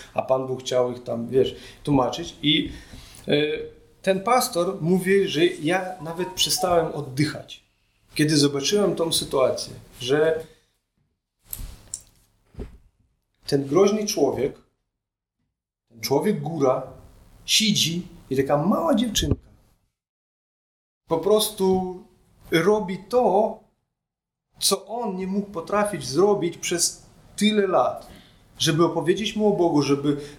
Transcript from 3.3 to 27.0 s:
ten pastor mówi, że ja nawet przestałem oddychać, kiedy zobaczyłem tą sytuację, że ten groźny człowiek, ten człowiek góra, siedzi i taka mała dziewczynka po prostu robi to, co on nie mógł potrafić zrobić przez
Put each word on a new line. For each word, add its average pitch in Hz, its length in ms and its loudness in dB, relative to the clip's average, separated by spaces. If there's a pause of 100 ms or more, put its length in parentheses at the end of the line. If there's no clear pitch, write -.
ten 190 220 0
pastor 190 580 0
mówi, 180 460 2
że 147 180 2
ja 156 560 -2
nawet 165 280 -6
przestałem 175 640 2
oddychać, - 720 -4 (520)
kiedy 151 220 2
zobaczyłem 143 580 2
tą 165 180 -2
sytuację, - 600 -2 (280)
że 156 420 2 (3000)
ten 139 200 -2
groźny 208 400 2
człowiek, 135 540 -2 (1300)
ten 113 120 -20
człowiek 151 400 0
góra, 139 460 0 (580)
siedzi 170 600 0 (220)
i 135 80 -2
taka 143 200 2
mała 285 380 2
dziewczynka 208 500 0 (1600)
po 165 100 0
prostu 185 840 0 (480)
robi 185 460 2 (120)
to, 214 500 2 (1000)
co - 280 -2
on 220 280 -6
nie 185 120 -6
mógł 196 240 -4
potrafić 170 560 -4
zrobić 170 500 2
przez - 480 -4 (300)